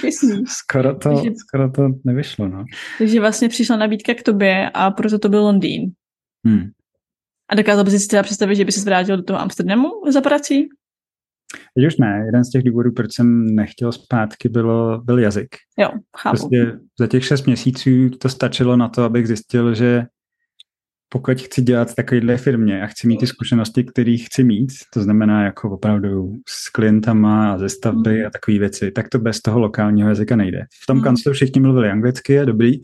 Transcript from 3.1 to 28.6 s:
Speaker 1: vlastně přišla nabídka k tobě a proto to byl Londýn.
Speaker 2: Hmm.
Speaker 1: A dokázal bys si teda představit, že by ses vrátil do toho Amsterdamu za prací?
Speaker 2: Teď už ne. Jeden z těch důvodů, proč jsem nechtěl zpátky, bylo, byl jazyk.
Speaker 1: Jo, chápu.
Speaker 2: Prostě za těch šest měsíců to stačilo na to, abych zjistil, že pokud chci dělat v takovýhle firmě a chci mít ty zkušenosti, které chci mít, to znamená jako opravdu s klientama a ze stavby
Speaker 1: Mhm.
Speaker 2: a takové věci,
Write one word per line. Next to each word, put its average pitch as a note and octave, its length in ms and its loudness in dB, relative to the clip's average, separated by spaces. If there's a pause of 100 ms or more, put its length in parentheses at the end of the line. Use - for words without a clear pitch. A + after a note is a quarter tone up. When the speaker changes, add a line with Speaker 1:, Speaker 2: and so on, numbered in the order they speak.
Speaker 1:
vlastně A3 300 0
přišla A#3 280 0
nabídka G#3+ 360 -2
k A#3+ 100 -8
tobě G3 500 0
a F#3+ 180 0
proto G#3+ 280 -2
to G#3 100 0
byl G#3 140 4
Londýn. F#3+ 480 0 (540)
Speaker 2:
Hmm. G#2 240 2 (800)
Speaker 1:
A G#3+ 60 -2
dokázal G#3 280 2
bys G3 180 2
si - 60 -4
teda G3+ 160 2
představit, G3+ 320 -2
že G3 100 2
by F#3+ 60 -2
ses G3 140 -4
vrátil F#3+ 320 0
do F3+ 60 -6
toho F#3+ 160 -4
Amsterdamu F#3+ 480 -2 (240)
za C4+ 100 2
prací? D4 480 0 (1040)
Speaker 2:
Teď B2+ 120 4
už E3 100 0
ne. G#2+ 280 0
Jeden A#2+ 200 2
z B2 40 -6
těch B2+ 140 0
důvodů, A#2+ 280 0
proč A2+ 220 -6
jsem A#2 320 2
nechtěl A2 460 -2
zpátky, A2+ 580 -4
bylo, A2+ 540 0
byl B2 160 2
jazyk. G#2 300 0 (280)
Speaker 1:
Jo, G3+ 120 2 (280)
chápu. - 200 -2
Speaker 2:
Prostě A#2+ 420 0 (200)
za A#2 80 0
těch B2+ 180 0
šest C3+ 200 0
měsíců B2+ 640 2
to B2+ 200 -4
stačilo B2 480 0
na A#2+ 120 2
to, A#2+ 140 0
abych A#2 240 0
zjistil, A#2 480 -2
že A#2+ 300 2 (1080)
pokud C3 280 0
chci - 200 -2
dělat A#2+ 300 2
v - 40 -18
takovýhle A#2+ 420 0
firmě A2+ 460 0
a G#2 40 -6
chci - 200 -6
mít A#2 120 4
ty B2 80 0
zkušenosti, A#2 560 -2
které A#2+ 340 0
chci A#2+ 260 -2
mít, A#2+ 280 2 (220)
to A2 100 -2
znamená G#2+ 400 2
jako G2+ 280 -6
opravdu G2 640 -2 (140)
s - 220 -14
klientama G#2+ 840 2
a F#2 40 -4
ze F#2+ 120 -4
stavby A2 480 0
Speaker 1:
Mhm. A2 80 -4
Speaker 2:
a G#2+ 40 -10
takové G#2+ 300 -2
věci, G2+ 320 -4